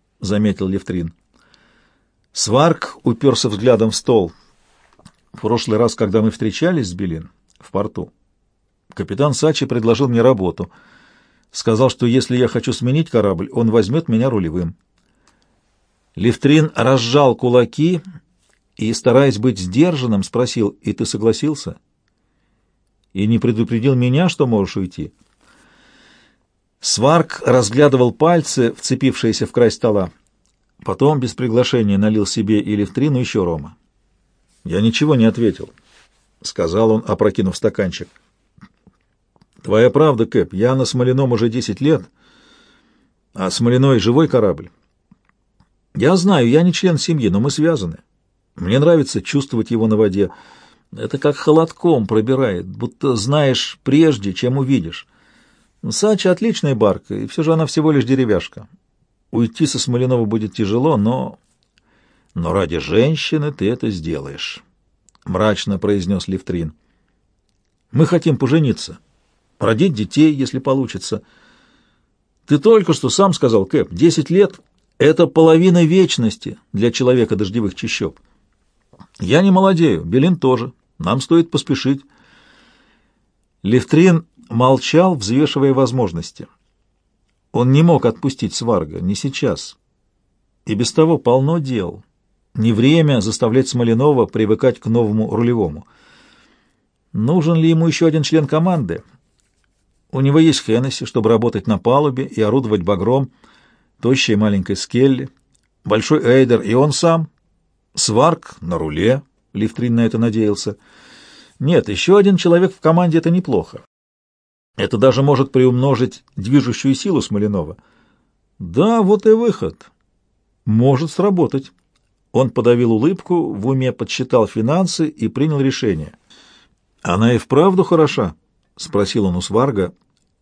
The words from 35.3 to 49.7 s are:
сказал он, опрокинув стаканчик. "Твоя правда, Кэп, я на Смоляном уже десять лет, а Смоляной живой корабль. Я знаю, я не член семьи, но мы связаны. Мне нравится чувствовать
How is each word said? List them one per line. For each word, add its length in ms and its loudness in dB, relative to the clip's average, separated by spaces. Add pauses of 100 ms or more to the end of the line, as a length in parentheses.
сказал 480 -2
он, 160 0
опрокинув 500 0
стаканчик. 500 -4 (1600)
"Твоя 260 4
правда, 380 2
Кэп, 260 -2
я 220 0
на 100 0
Смоляном 460 0
уже 180 0
десять 320 -6
лет, 220 0 (1300)
а 160 -6
Смоляной 500 2
живой 280 2
корабль. 420 -2 (1300)
Я 220 2
знаю, 300 2
я 140 4
не 120 4
член 260 0
семьи, 300 -2
но 100 0
мы 100 0
связаны. 480 -2 (580)
Мне 220 -2
нравится 460 2
чувствовать 480 -4